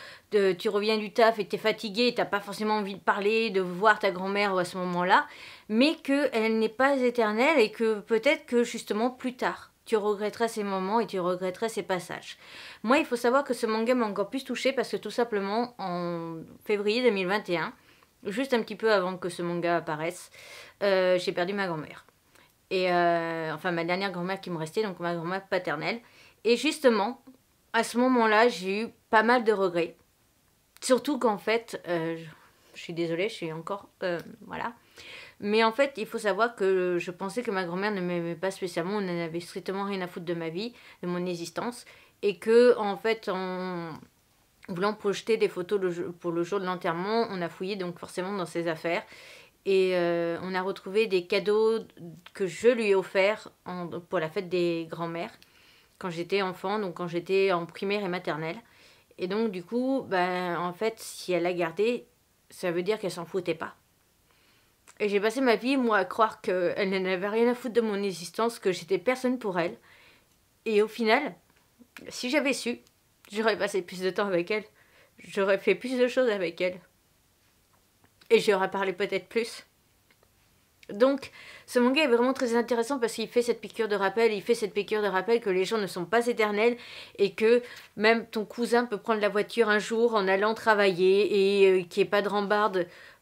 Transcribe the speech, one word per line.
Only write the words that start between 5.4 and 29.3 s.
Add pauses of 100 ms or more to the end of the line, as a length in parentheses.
mais
qu'elle
n'est
pas
éternelle,
et
que
peut-être
que
justement
plus
tard, (180)
tu
regretteras
ces
moments
et
tu
regretteras
ces
passages. (460)
Moi,
il
faut
savoir
que
ce
manga
m'a
encore
plus
touchée
parce
que
tout
simplement,
en (280)
février
deux
mille
vingt
et
un, (520)
juste
un
petit
peu
avant
que
ce
manga
apparaisse, (540)
euh,
j'ai
perdu
ma
grand-mère. (640)
Et,
euh,
enfin,
ma
dernière
grand-mère
qui
me
restait,
donc
ma
grand-mère
paternelle. (460)
Et
justement, (520)
à
ce
moment-là,
j'ai
eu (200)
pas
mal